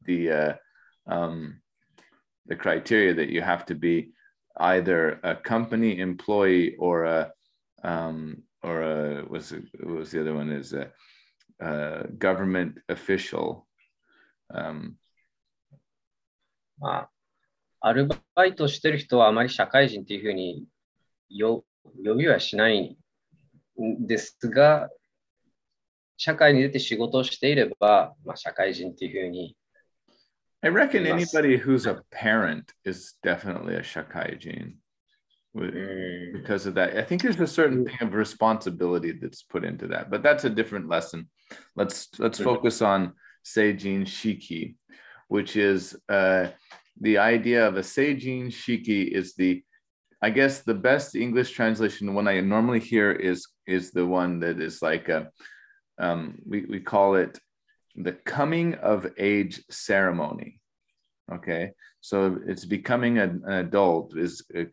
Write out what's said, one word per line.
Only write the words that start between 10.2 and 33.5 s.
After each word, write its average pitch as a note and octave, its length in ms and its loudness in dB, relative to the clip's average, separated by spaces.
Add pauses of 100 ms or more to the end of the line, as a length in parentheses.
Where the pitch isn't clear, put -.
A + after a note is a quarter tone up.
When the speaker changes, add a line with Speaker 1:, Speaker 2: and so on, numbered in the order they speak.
Speaker 1:
other D#2 140 -4
one? D2+ 160 -4
Is C#2 220 -8
a, C#2 200 -8 (680)
a D#2 480 -6 (100)
government F#2 600 0 (100)
official. - 800 -4 (840)
Um, D#2+ 460 -10 (1800)
Speaker 2:
ま - 300 -6
あ、 - 20 -20 (720)
ア F#2+ 120 2
ル C#3 160 2 (260)
バ F#3 120 6
イ F#3+ 80 2
ト D#3 140 0
し - 120 -6
て D#3+ 100 2
る D3+ 80 0
人 B2 200 2
は A2+ 100 10
あ A2 40 4
ま A2+ 120 4
り B2 40 -2
社 G2 180 0
会 C3+ 220 6
人 G#2 140 -8
っ - 20 -16
て G#2 100 -8
い G2 60 -6
う - 20 -12
ふ G#2+ 80 -4
う - 20 0
に F#2 340 -6 (600)
よ-、 A2 360 0 (400)
呼 G#2+ 100 2
び D3 120 2
は A2 140 6
し - 160 -6
な A2 140 6
い G2+ 260 0 (840)
ん A2+ 260 -2
で A2 120 0
す - 180 -12 (120)
が、 D3 400 6 (1300)
社 - 200 -2
会 D3 180 8
に C3 60 6
出 C#3 100 2
て C#3 80 -2
仕 A#2 180 -4
事 A#2 220 0
を B2+ 60 2
し - 140 -6
て C3+ 120 2
い D3 40 4
れ A2+ 240 4
ば、 G2+ 360 6 (100)
ま F2 100 -10
あ、 - 20 -16
社 - 160 -10
会 F#2+ 220 0
人 F2 180 -10
っ - 20 -18
て - 120 -10
い F2 120 -8
う F#2 60 -4
ふ - 20 -6
う F2 40 -8
に F2 260 -12 (1080)
Speaker 1:
I D#3+ 80 2
reckon A3 320 4
Speaker 2:
言 E3 60 0
い D#3 40 2
ま E3 80 0
す。 E3 160 0
Speaker 1:
anybody C#3 220 6
who's C3 280 2
a G2 240 -4
parent G#2 640 -2 (120)
is F#2 380 -10
definitely F2 540 -4